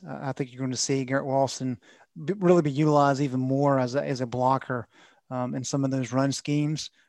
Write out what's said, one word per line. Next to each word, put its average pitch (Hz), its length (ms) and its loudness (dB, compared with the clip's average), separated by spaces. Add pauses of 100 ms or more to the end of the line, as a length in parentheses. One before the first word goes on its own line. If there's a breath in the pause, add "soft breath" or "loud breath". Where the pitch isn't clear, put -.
uh, - 120 -10
I 139 120 -6
think 123 200 -6
you're 123 80 -14
gonna 131 160 -4
see 135 280 -2
Garrett 135 200 -2
Walston 131 540 -2 (460 soft breath)
b-, 165 140 -2
really 180 240 6
be 147 80 0
utilized 143 520 4
even 131 180 0
more 135 380 2
as 123 160 0
a, 143 100 0
as 143 160 -4
a 127 60 -2
blocker, 127 600 -2 (440 soft breath)
um, 127 240 -4
in 135 100 -6
some 139 180 -2
of 135 80 0
those 131 220 -2
run 135 180 2
schemes, 147 600 -2 (180)